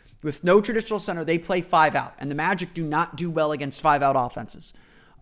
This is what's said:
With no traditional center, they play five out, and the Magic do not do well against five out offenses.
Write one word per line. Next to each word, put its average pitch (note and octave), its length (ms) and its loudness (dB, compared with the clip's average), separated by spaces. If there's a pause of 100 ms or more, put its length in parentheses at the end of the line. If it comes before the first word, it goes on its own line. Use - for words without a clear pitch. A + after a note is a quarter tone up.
(220)
With D3 220 -6
no F#3 180 8
traditional G#3+ 380 -2
center, E3+ 240 -6
they E3 160 0
play F3+ 220 -2
five D#3 340 4
out, - 240 -4
and C#3 100 -6
the C#3+ 60 -6
Magic F3 400 -2
do E3 80 -4
not D#3 320 -2
do E3+ 160 -4
well D#3 200 0
against C#3+ 300 -6
five D3 220 4
out C#3 120 2
offenses. A#2+ 580 -6 (480)